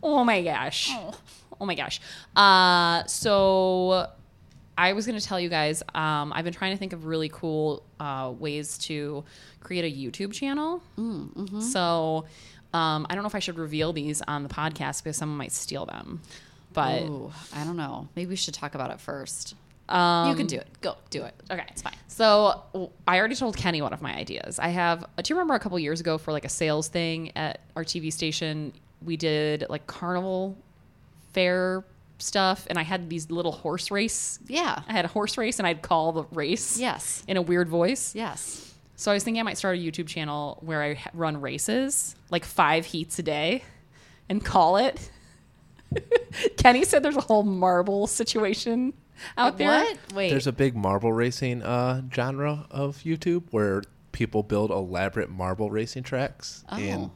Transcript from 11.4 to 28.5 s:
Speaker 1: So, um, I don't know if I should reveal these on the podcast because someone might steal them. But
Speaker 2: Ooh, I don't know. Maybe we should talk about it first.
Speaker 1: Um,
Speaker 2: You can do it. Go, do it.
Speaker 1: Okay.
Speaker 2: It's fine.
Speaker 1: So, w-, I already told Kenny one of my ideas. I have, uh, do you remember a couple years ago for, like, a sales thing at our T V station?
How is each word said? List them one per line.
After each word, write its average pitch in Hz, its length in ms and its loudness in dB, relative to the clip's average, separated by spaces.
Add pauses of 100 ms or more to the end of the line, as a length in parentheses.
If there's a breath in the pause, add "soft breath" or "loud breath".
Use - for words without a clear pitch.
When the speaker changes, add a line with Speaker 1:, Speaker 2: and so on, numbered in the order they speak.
Speaker 1:
So, 170 640 0 (480 loud breath)
um, 156 380 2
I 175 60 -2
don't 202 80 -4
know - 20 -2
if 214 80 -6
I 202 60 -2
should 170 180 -6
reveal 156 340 -2
these 151 360 -4
on 143 160 -4
the 139 40 -8
podcast 151 540 -4
because 151 140 -6
someone 151 200 -4
might 139 160 -6
steal - 320 -6
them. - 380 -12 (500 loud breath)
But 131 300 0
Speaker 2:
Ooh, 147 300 -8 (200 loud breath)
I 147 120 -8
don't 170 120 -6
know. 139 380 -8
Maybe 175 160 -6
we 190 60 -4
should 156 180 -4
talk 143 220 -8
about 131 160 -6
it - 80 -12
first. - 560 -10 (320)
Speaker 1:
Um, 175 420 4
Speaker 2:
You 165 60 2
can 180 100 -2
do 156 120 -4
it. - 100 -12 (120)
Go, - 160 -6 (140)
do 127 140 -8
it. 117 100 -14 (160)
Speaker 1:
Okay. 175 200 -6
Speaker 2:
It's - 120 -14
fine. - 120 -8 (120)
Speaker 1:
So, 214 560 6 (100)
w-, 185 180 -6 (180)
I 180 100 6
already 220 160 2
told 240 220 -2
Kenny 170 260 0
one 139 120 -2
of 156 80 -10
my 120 120 -6
ideas. - 460 -8
I 165 80 0
have, 170 340 2
uh, - 200 -8
do 185 100 0
you 320 40 2
remember 339 180 2
a 233 40 2
couple 185 220 -2
years 156 180 -2
ago 165 200 0
for, 156 120 -6
like, 151 140 -2
a - 60 -6
sales 156 380 0
thing 165 460 -2
at - 260 -4 (140)
our 165 100 -4
T 160 140 -4
V 156 140 -4
station? 156 600 -4 (280)